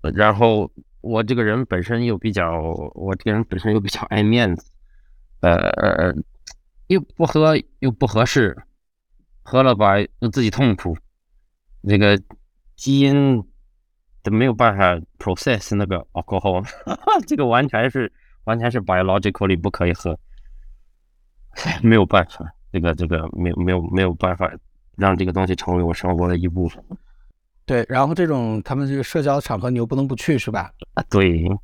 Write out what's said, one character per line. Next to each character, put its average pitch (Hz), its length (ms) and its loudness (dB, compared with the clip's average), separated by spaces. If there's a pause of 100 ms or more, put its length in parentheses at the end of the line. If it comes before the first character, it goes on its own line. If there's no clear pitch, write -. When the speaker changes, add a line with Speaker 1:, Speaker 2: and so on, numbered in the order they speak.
(140)
Speaker 1:
然 107 180 4
后 107 380 2 (300)
我 113 200 -2
这 113 140 -2
个 120 80 0
人 113 240 0
本 90 160 -2
身 117 220 -2
又 117 120 0
比 110 140 -4
较， 85 300 -2 (340)
我 95 220 -6
这 - 80 -16
个 110 80 0
人 107 120 0
本 90 140 -6
身 104 140 0
又 107 80 2
比 98 80 -6
较 - 140 -8
爱 107 200 -2
面 107 320 2
子， - 160 -12 (720)
呃， 85 720 2 (720)
又 185 140 2 (160)
不 165 100 2
喝 156 320 2 (220)
又 131 100 0
不 123 160 0
合 110 180 2
适， 113 320 2 (840)
喝 127 220 2
了 127 100 4
吧 101 240 4 (220)
又 120 80 -2
自 123 140 0
己 110 80 2
痛 120 260 2
苦， 85 200 -6 (840)
那 101 180 2
个 101 180 4 (600)
基 139 240 0
因 139 420 4 (800)
都 - 80 -4
没 107 140 2
有 127 100 2
办 110 220 2
法 92 180 2 (240)
process 107 560 -4
那 101 120 0
个 95 260 -6
alcohol， 92 520 -4 (300)
<laughs> 403 320 0
这 302 100 -2
个 151 80 0
完 123 240 2
全 123 220 0
是， 117 220 -4 (320)
完 110 120 -2
全 117 140 -2
是 120 100 -2
biologically 95 800 0
不 95 80 -2
可 90 200 -2
以 85 40 0
喝， 82 240 -6 (840)
<laughs> - 840 -10
没 113 140 6
有 101 100 4
办 90 200 4
法， - 200 -14 (240)
这 95 80 -4
个， 82 160 0
这 85 140 -4
个 80 240 -4
没 87 180 -4
有， - 60 -4
没 90 160 0
有， 92 180 0
没 95 120 2
有 92 120 0
办 90 220 -2
法 90 160 -4 (420)
让 95 220 2
这 92 80 -2
个 90 80 -2
东 95 120 0
西 92 120 0
成 90 200 -4
为 90 60 2
我 85 100 -2
生 90 240 -2
活 87 120 0
的 90 80 0
一 87 100 -2
部 87 220 -2
分。 - 120 -10 (840)
Speaker 2:
对， 120 240 -2
然 127 180 0
后 160 80 -2
这 175 140 0
种 113 340 -2
他 135 140 -6
们 139 100 -2
这 135 80 -4
个 139 80 -4
社 151 220 -4
交 143 160 0
场 113 200 -6
合 123 80 -4
你 123 80 0
又 117 80 0
不 117 120 -4
能 139 100 0
不 131 80 -4
去， 143 240 -2
是 113 140 -6
吧？ 101 180 -6 (240)
Speaker 1:
啊， - 160 -4
对。 87 340 4 (200)